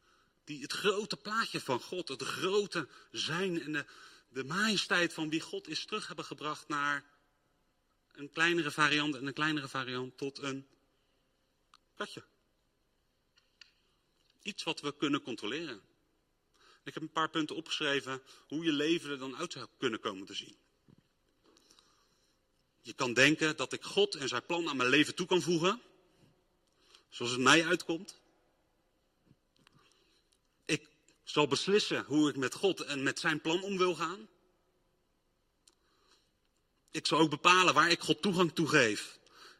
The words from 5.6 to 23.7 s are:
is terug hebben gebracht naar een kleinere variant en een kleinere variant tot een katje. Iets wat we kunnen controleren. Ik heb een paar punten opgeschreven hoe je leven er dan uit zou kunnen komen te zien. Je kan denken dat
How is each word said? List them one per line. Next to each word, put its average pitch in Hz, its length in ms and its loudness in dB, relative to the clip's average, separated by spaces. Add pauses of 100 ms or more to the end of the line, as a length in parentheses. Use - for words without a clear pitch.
is 156 160 -6
terug 208 220 -8
hebben 160 180 -12
gebracht 143 440 -8
naar 143 360 -2 (1080)
een 143 180 -14
kleinere 165 400 2
variant 147 440 2
en 127 120 -8
een 139 60 -6
kleinere 151 360 -2
variant 127 500 -6
tot 139 200 -8
een 135 280 -6 (1300)
katje. - 300 -12 (2250)
Iets - 200 -12
wat 160 180 -6
we 143 160 -6
kunnen 143 260 -2
controleren. 120 600 -8 (1000)
Ik 143 100 -16
heb 156 80 -10
een 156 100 -12
paar 160 180 0
punten 156 260 -2
opgeschreven 139 680 -4 (260)
hoe 160 160 -6
je 160 80 2
leven 147 380 0
er 139 80 -8
dan 131 180 -10
uit 170 160 -8
zou 120 160 -12 (100)
kunnen 113 220 -2
komen 98 260 -6
te 98 80 -16
zien. - 220 -12 (2250)
Je 113 120 -14
kan 127 200 -2
denken 151 440 4
dat 131 160 -4